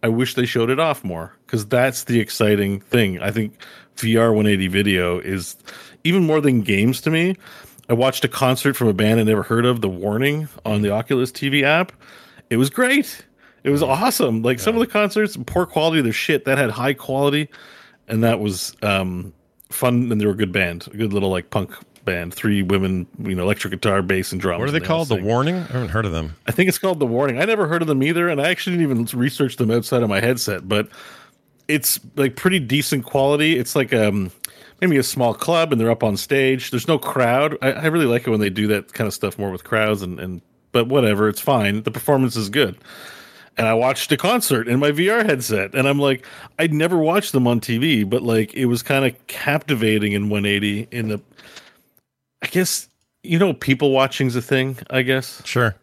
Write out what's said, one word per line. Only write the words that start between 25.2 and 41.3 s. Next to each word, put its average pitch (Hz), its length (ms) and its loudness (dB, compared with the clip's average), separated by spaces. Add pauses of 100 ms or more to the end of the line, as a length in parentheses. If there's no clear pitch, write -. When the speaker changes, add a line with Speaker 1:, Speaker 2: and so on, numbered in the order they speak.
Speaker 2:
Warning? 135 300 0
I 175 160 -6
haven't 123 180 -4
heard 107 160 -2
of 90 60 -2
them. 78 240 -6 (100)
Speaker 1:
I 117 60 -4
think 185 180 2
it's - 80 -2
called 180 220 -2
The 139 60 0
Warning. 120 320 -2
I 160 60 0
never 214 220 0
heard 165 160 0
of 160 60 -2
them 135 140 2
either, 170 280 0
and 143 100 -2
I 147 80 0
actually 180 300 -2
didn't 156 120 2
even 117 280 -2
research 123 380 0
them 113 140 0
outside 117 320 0
of 110 60 0
my 98 120 0
headset, 110 480 -2
but 104 200 0 (800)
it's, 147 320 0 (160)
like, 135 200 0
pretty 185 240 2
decent 135 440 -2
quality. 147 540 2
It's, 127 180 -4
like, 131 160 0
um, 104 380 2 (500)
maybe 175 160 4
a 131 60 4
small - 320 0
club, 165 360 0
and 131 80 2
they're 113 120 2
up - 120 2
on 107 140 2
stage. 131 540 0
There's 120 180 -4
no 160 100 2
crowd. 135 640 0
I, 135 120 0
I 156 160 -4
really 156 180 2
like 120 200 2
it 127 40 0
when 110 100 2
they 104 80 2
do 104 200 0
that 104 260 -2
kind 113 120 -2
of 101 60 -4
stuff - 260 -6
more 101 120 -4
with 92 140 -10
crowds, 107 360 0
and, 90 180 -8
and, 90 220 -10 (320)
but 117 160 2
whatever, 107 400 4
it's 104 140 -4